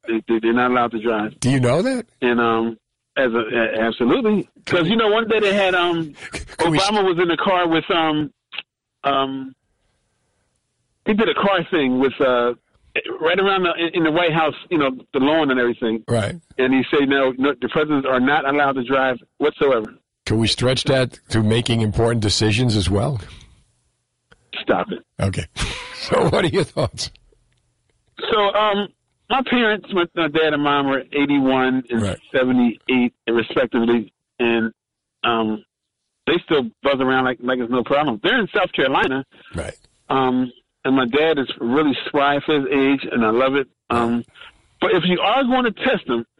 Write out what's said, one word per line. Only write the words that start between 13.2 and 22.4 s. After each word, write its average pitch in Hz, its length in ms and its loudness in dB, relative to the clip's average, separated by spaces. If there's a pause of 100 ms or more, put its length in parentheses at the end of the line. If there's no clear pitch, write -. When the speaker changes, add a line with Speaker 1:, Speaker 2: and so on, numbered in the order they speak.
Speaker 1:
right 170 200 2
around 190 240 2
the, 170 120 0
in, 165 180 -4
in 170 100 2
the 156 80 2
White 170 200 2
House, 156 220 0 (160)
you 170 80 0
know, 139 120 2 (220)
the 135 60 -2
lawn 147 320 2
and 127 80 2
everything. 117 500 -2
Speaker 2:
Right. 117 280 -2 (220)
Speaker 1:
And 127 140 2
he 131 100 4 (100)
said, 143 160 2
"No, 135 280 2
no, 139 240 0
the 117 80 -4
presidents 151 400 -2
are 127 120 2
not 139 280 2
allowed 139 260 0
to 127 100 -4
drive 131 320 0 (220)
whatsoever." 139 560 0 (320)
Speaker 2:
Can 110 120 0
we 113 80 2
stretch 123 380 0
that 131 340 0 (120)
to 110 120 2
making 117 380 2
important 113 420 0
decisions 107 540 2